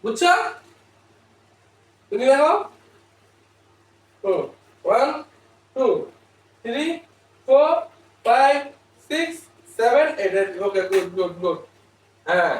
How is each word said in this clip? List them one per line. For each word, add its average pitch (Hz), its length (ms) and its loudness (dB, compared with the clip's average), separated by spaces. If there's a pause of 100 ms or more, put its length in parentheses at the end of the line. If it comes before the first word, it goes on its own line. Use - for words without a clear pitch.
বুঝছো? 226 280 0 (1800)
তুমি 226 160 -4
দেখো। 285 280 4 (1700)
হুম, 185 200 -2 (420)
ওয়ান, 285 380 0 (520)
টু, 262 100 0 (800)
থ্রি, 277 200 -4 (640)
ফোর, 294 240 6 (540)
ফাইভ, 269 320 4 (520)
সিক্স, 330 260 -6 (420)
সেভেন, 247 300 4 (100)
এইট, 190 160 -2
এইট। 196 160 -2 (120)
ওকে, 196 200 -2
গুড, 185 340 0
গুড, 175 260 -4
গুড। 175 160 -4 (680)
হ্যাঁ। 170 340 0